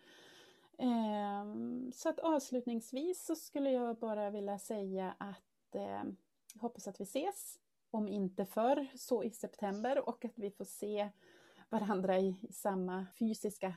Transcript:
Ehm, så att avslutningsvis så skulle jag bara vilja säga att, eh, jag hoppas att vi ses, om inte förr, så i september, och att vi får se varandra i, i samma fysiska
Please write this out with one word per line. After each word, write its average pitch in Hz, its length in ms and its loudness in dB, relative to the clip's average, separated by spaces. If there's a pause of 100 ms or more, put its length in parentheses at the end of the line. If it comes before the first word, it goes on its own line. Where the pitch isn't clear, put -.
(760)
Ehm, 226 1160 0
så - 160 0
att 311 100 0
avslutningsvis 269 1080 0
så 330 100 0
skulle 277 360 0
jag 240 280 2
bara 208 300 0
vilja 202 300 -2
säga 190 580 -2
att, - 580 -12
eh, 196 280 -4 (500)
jag 214 80 -12
hoppas 233 260 -6
att 196 120 -10
vi 208 40 -4
ses, - 560 -4 (320)
om 214 160 0
inte 196 380 0
förr, 262 500 4
så 240 280 0
i 214 80 -2
september, 214 760 0
och - 160 -8
att 220 120 -8
vi 202 140 -4
får 196 140 -10
se 208 440 -2 (600)
varandra 190 500 4
i, 190 220 4
i - 120 -10
samma 185 520 0 (140)
fysiska 214 580 0